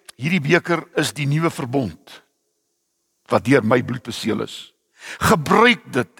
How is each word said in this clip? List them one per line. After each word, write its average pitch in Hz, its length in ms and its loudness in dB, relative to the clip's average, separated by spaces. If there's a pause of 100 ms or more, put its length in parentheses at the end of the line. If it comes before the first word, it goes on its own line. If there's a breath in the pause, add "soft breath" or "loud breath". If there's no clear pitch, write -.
(180)
"Hierdie 151 240 -2
beker 160 420 0 (120)
is 156 160 0
die 147 140 -4
nuwe 156 240 0
verbond 123 720 -6 (1040)
wat 113 160 0
deur 127 180 4
my 123 200 2
bloed 123 200 -8
beseël 110 400 -6
is. - 300 -14 (480 loud breath)
Gebruik 190 720 2
dit - 160 -2 (120)